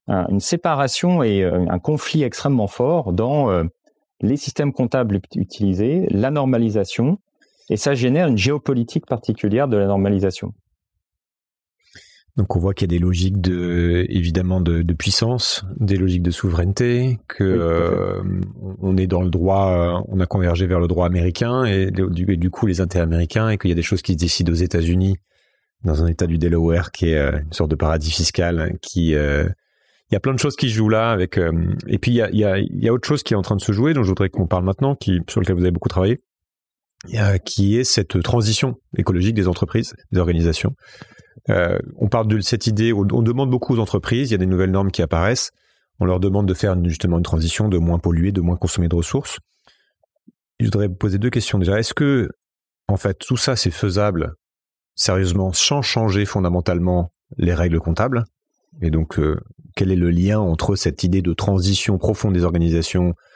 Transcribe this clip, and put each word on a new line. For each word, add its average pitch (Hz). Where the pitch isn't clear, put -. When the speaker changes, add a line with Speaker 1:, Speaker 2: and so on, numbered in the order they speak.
Speaker 1:
un, 92
une 98
séparation 165
et, 101
euh, 90
un 90
conflit 151
extrêmement 123
fort 127
dans, 123
euh, 90
les 127
systèmes 143
comptables 123
ut-, -
utilisés, 104
la 117
normalisation, 120
et 107
ça 147
génère 131
une 120
géopolitique 131
particulière 110
de 113
la 98
normalisation. 98
Speaker 2:
Donc, 98
on -
voit 95
qu'il 92
y -
a 87
des -
logiques 92
de, 87
évidemment, 90
de, 85
de 85
puissance, 113
des 98
logiques 90
de 87
souveraineté, 113
que, -
Speaker 1:
Oui, 92
tout 85
à 85
fait. 85
Speaker 2:
euh, 95
on, 95
on 92
est 92
dans 90
le 92
droit, 95
euh, 87
on 98
a 90
convergé 87
vers 87
le 87
droit 87
américain 90
et 98
du, 92
et -
du 87
coup -
les 92
intérêts 87
américains, 85
et 107
qu'il 95
y -
a 85
des 85
choses 90
qui -
se 85
décident 85
aux 82
États-Unis, 90
dans 80
un 85
État 85
du 82
Delaware 82
qui 85
est, 78
euh, 73
une 76
sorte 78
de 78
paradis 78
fiscal, 85
qui, 82
euh, 73
il -
y 104
a -
plein 135
de 127
choses 143
qui 135
se 110
jouent 107
là 110
avec, 90
euh, 85
et -
puis 120
il 120
y 117
a, 107
il 107
y 107
a, 95
il -
y 113
a 117
autre 123
chose 147
qui -
est 107
en 95
train 104
de 98
se -
jouer, 123
dont 135
je 92
voudrais 95
qu'on 92
parle 90
maintenant, 135
qui, 90
sur -
lequel 92
vous 87
avez 90
beaucoup 85
travaillé, 98
euh, 101
qui 101
est 127
cette 98
transition 117
écologique 98
des 95
entreprises, 95
des 95
organisations. 82
Euh, 92
on 110
parle 110
de 107
cette -
idée, 110
on, 101
on 120
demande 123
beaucoup 127
aux 113
entreprises, 113
il -
y 110
a 92
des 92
nouvelles 92
normes 98
qui 87
apparaissent, 85
on 90
leur 92
demande 98
de 92
faire 98
une, 87
justement 85
une 85
transition, 85
de 92
moins 85
polluer, 87
de 98
moins 87
consommer 87
de 82
ressources. 85
Je 117
voudrais 104
vous 90
poser 98
deux 117
questions. 107
Déjà, 92
est-ce 113
que, 139
en 101
fait, 95
tout -
ça, 131
c'est -
faisable 92
sérieusement 95
sans 143
changer 104
fondamentalement 90
les 87
règles 85
comptables ? 117
Et 85
donc, 80
euh, 78
quel 95
est 92
le 87
lien 95
entre 95
cette -
idée 92
de 85
transition 95
profonde 104
des 87
organisations, 85